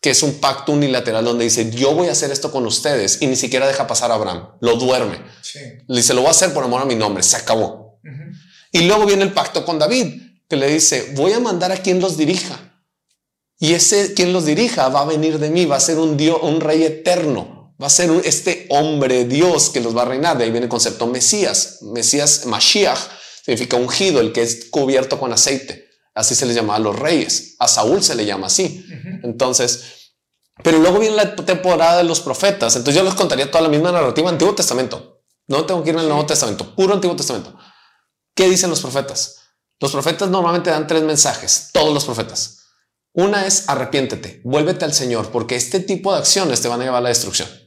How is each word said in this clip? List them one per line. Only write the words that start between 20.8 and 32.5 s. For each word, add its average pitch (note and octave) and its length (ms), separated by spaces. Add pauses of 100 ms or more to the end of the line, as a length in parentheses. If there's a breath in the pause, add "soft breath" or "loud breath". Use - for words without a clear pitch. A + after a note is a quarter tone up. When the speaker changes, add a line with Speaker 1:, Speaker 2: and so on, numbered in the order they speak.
Speaker 1:
Mesías. B2+ 720
Mesías, A#2+ 680
Mashiach, B2+ 500 (480 loud breath)
significa B2 320
ungido, C3+ 440
el A2 120
que A#2+ 80
es A#2 300
cubierto C3+ 480
con B2 140
aceite. - 540 (280)
Así A2+ 200
se C3+ 120
les A#2+ 80
llamaba A2 220
a - 20
los G#2 180
reyes. - 640
A A#2+ 80
Saúl B2 360
se D#3 120
le A2 100
llama G2 220
así. - 400
Speaker 2:
Ujú. C#3 400
Speaker 1:
Entonces, B2 560 (800 loud breath)
pero D#3+ 160
luego F3+ 200
viene A3 160
la G#3 200
temporada F3 640
de F3+ 80
los E3 160
profetas. C3+ 540